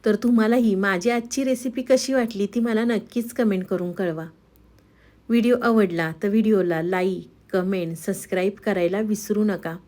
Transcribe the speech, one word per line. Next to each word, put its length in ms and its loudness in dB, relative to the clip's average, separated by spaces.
तर 120 2
तुम्हाला 400 4
ही 200 4
माझी 340 0
आजची 340 -4
रेसिपी 380 -2
कशी 320 2
वाटली 420 0
ती 40 0
मला 240 0
नक्कीच 500 -4
कमेंट 320 0
करून 260 -4
कळवा. 340 -4
व्हिडिओ 320 4
आवडला 500 2
तर 60 0
व्हिडिओला 520 2
लाईक, 460 -2
कमेंट, 460 -2
सबस्क्राईब 560 -4
करायला 360 0
विसरू 420 -2
नका. 320 -2